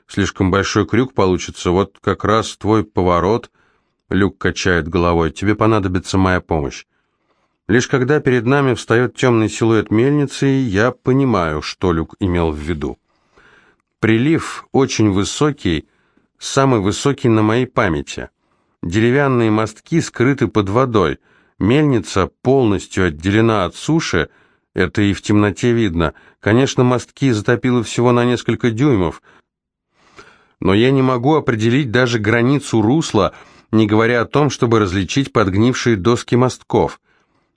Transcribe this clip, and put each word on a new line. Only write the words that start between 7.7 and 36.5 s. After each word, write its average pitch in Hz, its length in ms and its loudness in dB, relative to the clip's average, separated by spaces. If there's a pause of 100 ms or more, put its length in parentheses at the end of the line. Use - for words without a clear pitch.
когда 139 320 0
перед 127 260 0
нами 135 280 2
встаёт 117 420 -2
тёмный 117 320 2
силуэт 113 440 0
мельницы, 139 560 0
я 127 420 0
понимаю, 113 720 0
что - 300 -4
Люк 82 280 -4
имел 87 320 0
в 76 60 -6
виду. 73 400 -6 (1000)
Прилив 123 720 0
очень 123 400 2
высокий, 95 760 -2 (520)
самый 135 400 0
высокий 120 500 -2
на 110 140 4
моей 113 240 0
памяти. 73 640 -4 (520)
Деревянные 117 720 0
мостки 110 500 -2
скрыты 123 460 -2
под 98 220 -2
водой. 104 500 0 (400)
Мельница 120 720 0 (100)
полностью 107 640 0
отделена 98 600 0
от 82 100 -6
суши, 151 540 -2 (440)
это 95 300 -2
и 101 100 2
в - 80 -12
темноте 104 500 0
видно. 85 440 -2 (240)
Конечно, 123 440 0
мостки 123 480 -2
затопило 120 520 0
всего 120 280 0
на 120 140 2
несколько 120 460 -2
дюймов, 107 500 0 (1400)
но 92 140 2
я 113 160 4
не 135 140 2
могу 131 320 0
определить 120 560 -2
даже 120 260 0
границу 117 640 0
русла, 110 540 0 (360)
не 110 140 4
говоря 113 360 2
о 110 40 -2
том, 143 240 0
чтобы 113 300 0
различить 101 540 -2
подгнившие 110 640 0
доски 117 380 0
мостков. 120 640 -2 (580)